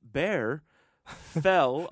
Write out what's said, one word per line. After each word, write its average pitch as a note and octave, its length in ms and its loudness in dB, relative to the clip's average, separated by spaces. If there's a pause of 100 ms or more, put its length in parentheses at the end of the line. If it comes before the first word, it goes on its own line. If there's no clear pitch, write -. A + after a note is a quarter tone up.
bear C#3 580 -4 (240)
<laughs> - 200 -20
fell D#3+ 880 0